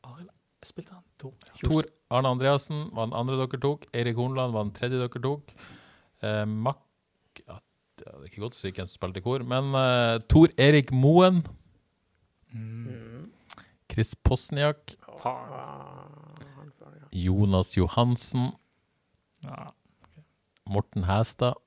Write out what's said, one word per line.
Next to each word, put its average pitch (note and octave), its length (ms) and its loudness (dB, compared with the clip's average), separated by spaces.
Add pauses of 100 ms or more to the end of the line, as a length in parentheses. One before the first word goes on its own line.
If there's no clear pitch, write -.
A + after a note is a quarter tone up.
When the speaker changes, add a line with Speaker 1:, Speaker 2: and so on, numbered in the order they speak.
Speaker 1:
Arild, D3+ 300 -20 (320)
spilte - 320 -16
han F3+ 100 -20 (140)
to? C3 160 -16 (220)
Speaker 2:
Tor D3+ 280 2 (220)
Arne C3 220 2
Andreassen C#3 640 0
var A2+ 160 -4
den A2+ 80 -8
andre B2+ 220 -2
dere C3 240 -4
tok. C#3+ 300 -2
Eirik A#2+ 260 -2
Hornland B2+ 400 -2
var G#2+ 80 -2
den G2+ 80 -6
tredje B2 240 -4
dere B2 240 -4
tok. C#3+ 320 -6 (720)
Eh, G#2+ 220 -2
Mack, A2 360 -4 (680)
ja, - 120 -18 (400)
det - 100 -20
er C#2 160 -20
ikke F#2+ 180 -14
godt A2 140 -10
å - 40 -20
si F#2+ 120 -8
hvem F#2 160 -10
som - 80 -20
spilte F#2 240 -8
i F2 40 -18
kor, B2 200 -4
men, C3 300 -2
eh, B2 440 2 (100)
Tor D#3+ 260 10
Erik C#3+ 360 6
Moen. E3 520 6 (1040)
Speaker 1:
Mm. A2+ 400 -12
Speaker 3:
Mm. B2 420 -16 (600)
Speaker 2:
Chris - 240 0
Posniak. D3 880 0
Speaker 3:
Ah, B2+ 1000 -10 (520)
han D3 160 -20
var, - 200 -20
ja. - 200 -20
Speaker 2:
Jonas F#2 640 2
Johansen. A#2+ 760 0 (880)
Speaker 1:
Ja. - 280 -16 (960)
Speaker 2:
Morten G2 380 -4
Hæstad. A2+ 500 0 (120)